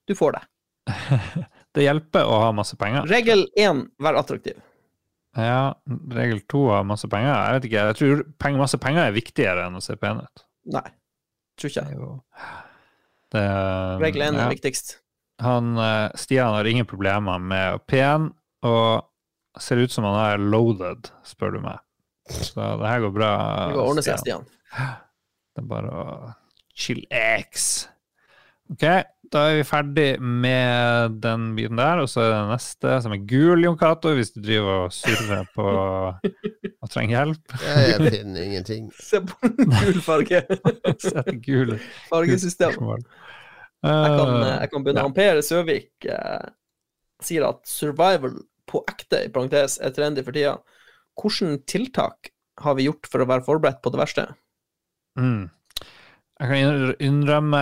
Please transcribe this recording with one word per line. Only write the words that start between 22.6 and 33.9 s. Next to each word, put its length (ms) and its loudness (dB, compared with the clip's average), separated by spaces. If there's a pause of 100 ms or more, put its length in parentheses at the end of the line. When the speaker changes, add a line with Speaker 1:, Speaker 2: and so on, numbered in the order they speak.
Speaker 2:
det 80 -4
her 140 0
går 120 -2
bra, 560 0
Speaker 1:
Det 60 -4
går 100 0
å 40 2
ordne 140 0
seg, 160 -2
Speaker 2:
Stian. 260 -8
Speaker 1:
Stian. 520 -12 (580)
Speaker 2:
Det 80 -10
er 40 -12
bare 260 -8
å 400 -12 (400)
chill 380 -8
X. 760 -2 (840)
Ok, 140 -6 (480)
da 180 4
er 80 4
vi 60 2
ferdig 580 2
med 1000 2
den 340 -2
biten 220 -4
der, 220 2
og 80 0
så 140 -2
er 100 4
det 200 0
neste, 500 -2
som 120 -6
er 40 -4
gul, 460 4
Jon 140 2
Cato, 360 2